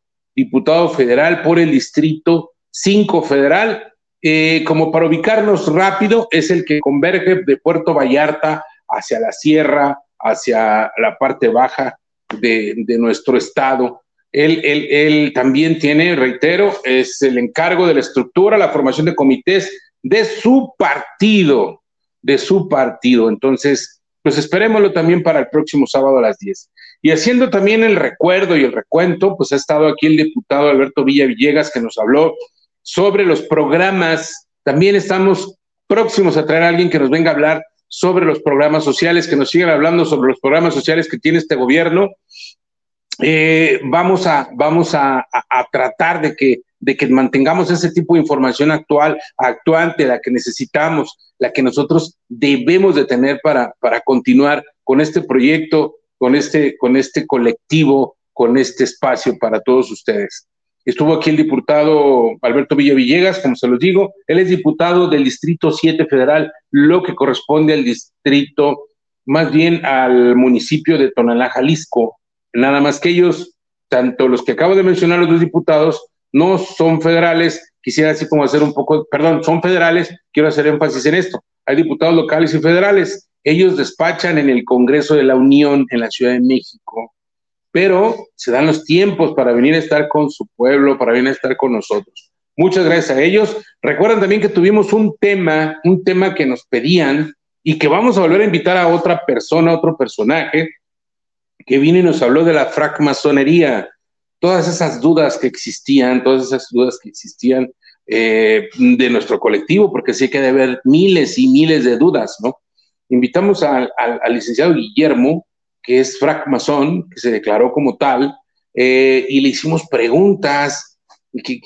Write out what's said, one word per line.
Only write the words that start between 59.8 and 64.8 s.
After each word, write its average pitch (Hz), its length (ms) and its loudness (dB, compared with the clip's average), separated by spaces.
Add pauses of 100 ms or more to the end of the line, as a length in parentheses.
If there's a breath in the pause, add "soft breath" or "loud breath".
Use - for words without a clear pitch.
ustedes. 104 560 -6 (360)
Estuvo 151 300 0
aquí 156 160 -2
el 156 80 2
diputado 147 920 2 (100)
Alberto 139 340 0
Villa 143 180 2
Villegas, 170 440 2
como 127 180 -2
se 123 120 -2
los 123 100 2
digo, 185 340 0 (140)
él 160 120 0
es 185 120 2
diputado 175 580 0